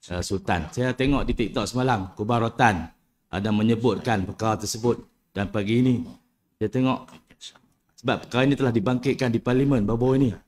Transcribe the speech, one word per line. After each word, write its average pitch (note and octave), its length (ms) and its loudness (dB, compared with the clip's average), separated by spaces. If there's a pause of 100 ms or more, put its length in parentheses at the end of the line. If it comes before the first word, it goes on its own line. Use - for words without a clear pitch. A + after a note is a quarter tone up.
(120)
ah, F2+ 80 -4
Sultan. F2+ 560 -2
Saya B2+ 160 -2
tengok C3 320 0
di A2+ 80 -2
TikTok A#2 320 -2
semalam, A#2+ 480 -2
Kubah A2+ 320 0
Rotan A2 480 0 (400)
ada G2 240 -2
menyebutkan A2 720 2
perkara G#2+ 320 -2
tersebut, A2+ 480 -2 (240)
dan G2 160 -4
pagi G#2+ 320 0
ini B2+ 240 2 (560)
saya G#2+ 80 -2
tengok, B2+ 400 -2 (960)
sebab A2+ 240 -2
perkara C3 240 2
ini C3+ 80 0
telah B2+ 160 2
dibangkitkan B2 560 0
di A2+ 80 0
Parlimen B2+ 480 2
baru-baru A#2+ 320 2
ini C3+ 100 4 (180)